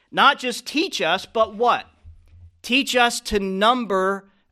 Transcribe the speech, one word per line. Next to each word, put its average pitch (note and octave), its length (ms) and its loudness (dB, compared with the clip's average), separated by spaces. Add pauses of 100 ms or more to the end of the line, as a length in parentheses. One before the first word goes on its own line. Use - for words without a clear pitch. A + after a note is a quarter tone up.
(100)
not B3 280 4
just B3 280 -6
teach E4 340 -4
us, F3 240 0
but A3 300 -2
what? G3+ 320 0 (760)
Teach C4 340 -2
us A#3+ 280 2
to G#3 180 -2
number G3 880 0 (220)